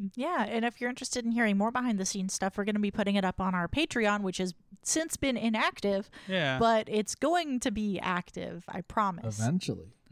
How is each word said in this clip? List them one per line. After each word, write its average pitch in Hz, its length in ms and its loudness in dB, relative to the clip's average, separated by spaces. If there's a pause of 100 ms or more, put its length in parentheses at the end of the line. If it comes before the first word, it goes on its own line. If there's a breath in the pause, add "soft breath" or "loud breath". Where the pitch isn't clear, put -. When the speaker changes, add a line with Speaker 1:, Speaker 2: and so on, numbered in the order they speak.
(160)
Speaker 1:
Yeah, 269 320 0
and 226 160 -2
if 233 160 -2
you're 247 120 -2
interested 247 340 -6
in 233 60 0
hearing 226 260 2
more 214 140 2
behind 247 280 0
the 190 60 -2
scenes 190 280 -4
stuff, - 240 -2
we're 208 80 0
gonna 214 140 0
be 202 120 2
putting 202 240 0
it 190 100 2
up 180 160 -2
on 185 140 0
our 175 120 0
Patreon, 214 540 2
which 185 160 -2
has 185 160 -2 (300)
since 320 340 0
been 269 180 0
inactive, 220 720 0 (180 loud breath)
Speaker 2:
Yeah. 151 320 2
Speaker 1:
but 226 280 4
it's 214 280 0
going 302 460 2
to 262 100 0
be 208 280 -2
active, 175 680 -4
I 180 120 -8
promise. 170 580 -2
Speaker 3:
Eventually. 110 520 0 (200)